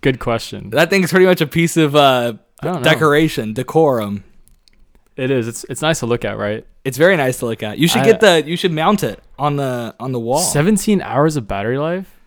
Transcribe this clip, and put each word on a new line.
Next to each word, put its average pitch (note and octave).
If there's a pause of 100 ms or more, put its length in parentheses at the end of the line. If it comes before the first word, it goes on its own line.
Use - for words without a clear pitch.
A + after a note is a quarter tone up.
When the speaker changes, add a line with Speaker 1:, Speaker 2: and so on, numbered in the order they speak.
Speaker 1:
Good C3
question. G#2+
Speaker 2:
That D#3
thing's F#3+
pretty F#3
much F3+
a D#3
piece E3
of, D3+
uh, B2+ (260)
Speaker 1:
I -
don't F3+
know. C#3
Speaker 2:
decoration, D3+
decorum. A#2+ (920)
Speaker 1:
It C3
is. B2
It's, A2+
it's -
nice D#3
to B2
look A#2
at, G#2
right? G#2 (180)
Speaker 2:
It's B2+
very F3+
nice C3
to B2
look A2+
at. G#2+
You D#3
should C3
Speaker 1:
I -
Speaker 2:
get A3+
the, F3
you E3
should F3
mount E3
it G#2 (160)
on C#3+
the, B2+
on C3+
the B2+
wall. A#2+
Speaker 1:
Seventeen G3
hours D3+
of A2+
battery G#2+
life? F3